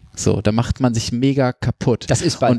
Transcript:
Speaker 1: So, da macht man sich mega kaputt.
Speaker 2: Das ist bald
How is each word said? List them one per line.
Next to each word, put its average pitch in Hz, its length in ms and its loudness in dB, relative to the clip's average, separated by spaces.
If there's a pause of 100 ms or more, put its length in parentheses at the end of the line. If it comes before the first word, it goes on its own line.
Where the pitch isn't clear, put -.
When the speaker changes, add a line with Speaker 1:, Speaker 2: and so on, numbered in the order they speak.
(180)
Speaker 1:
So, 98 220 0
da 107 100 0
macht 113 300 -2
man 123 140 2
sich 113 180 -4
mega 131 400 0
kaputt. - 560 -2
Speaker 2:
Das 131 140 0
ist 156 180 -2
bald 123 180 4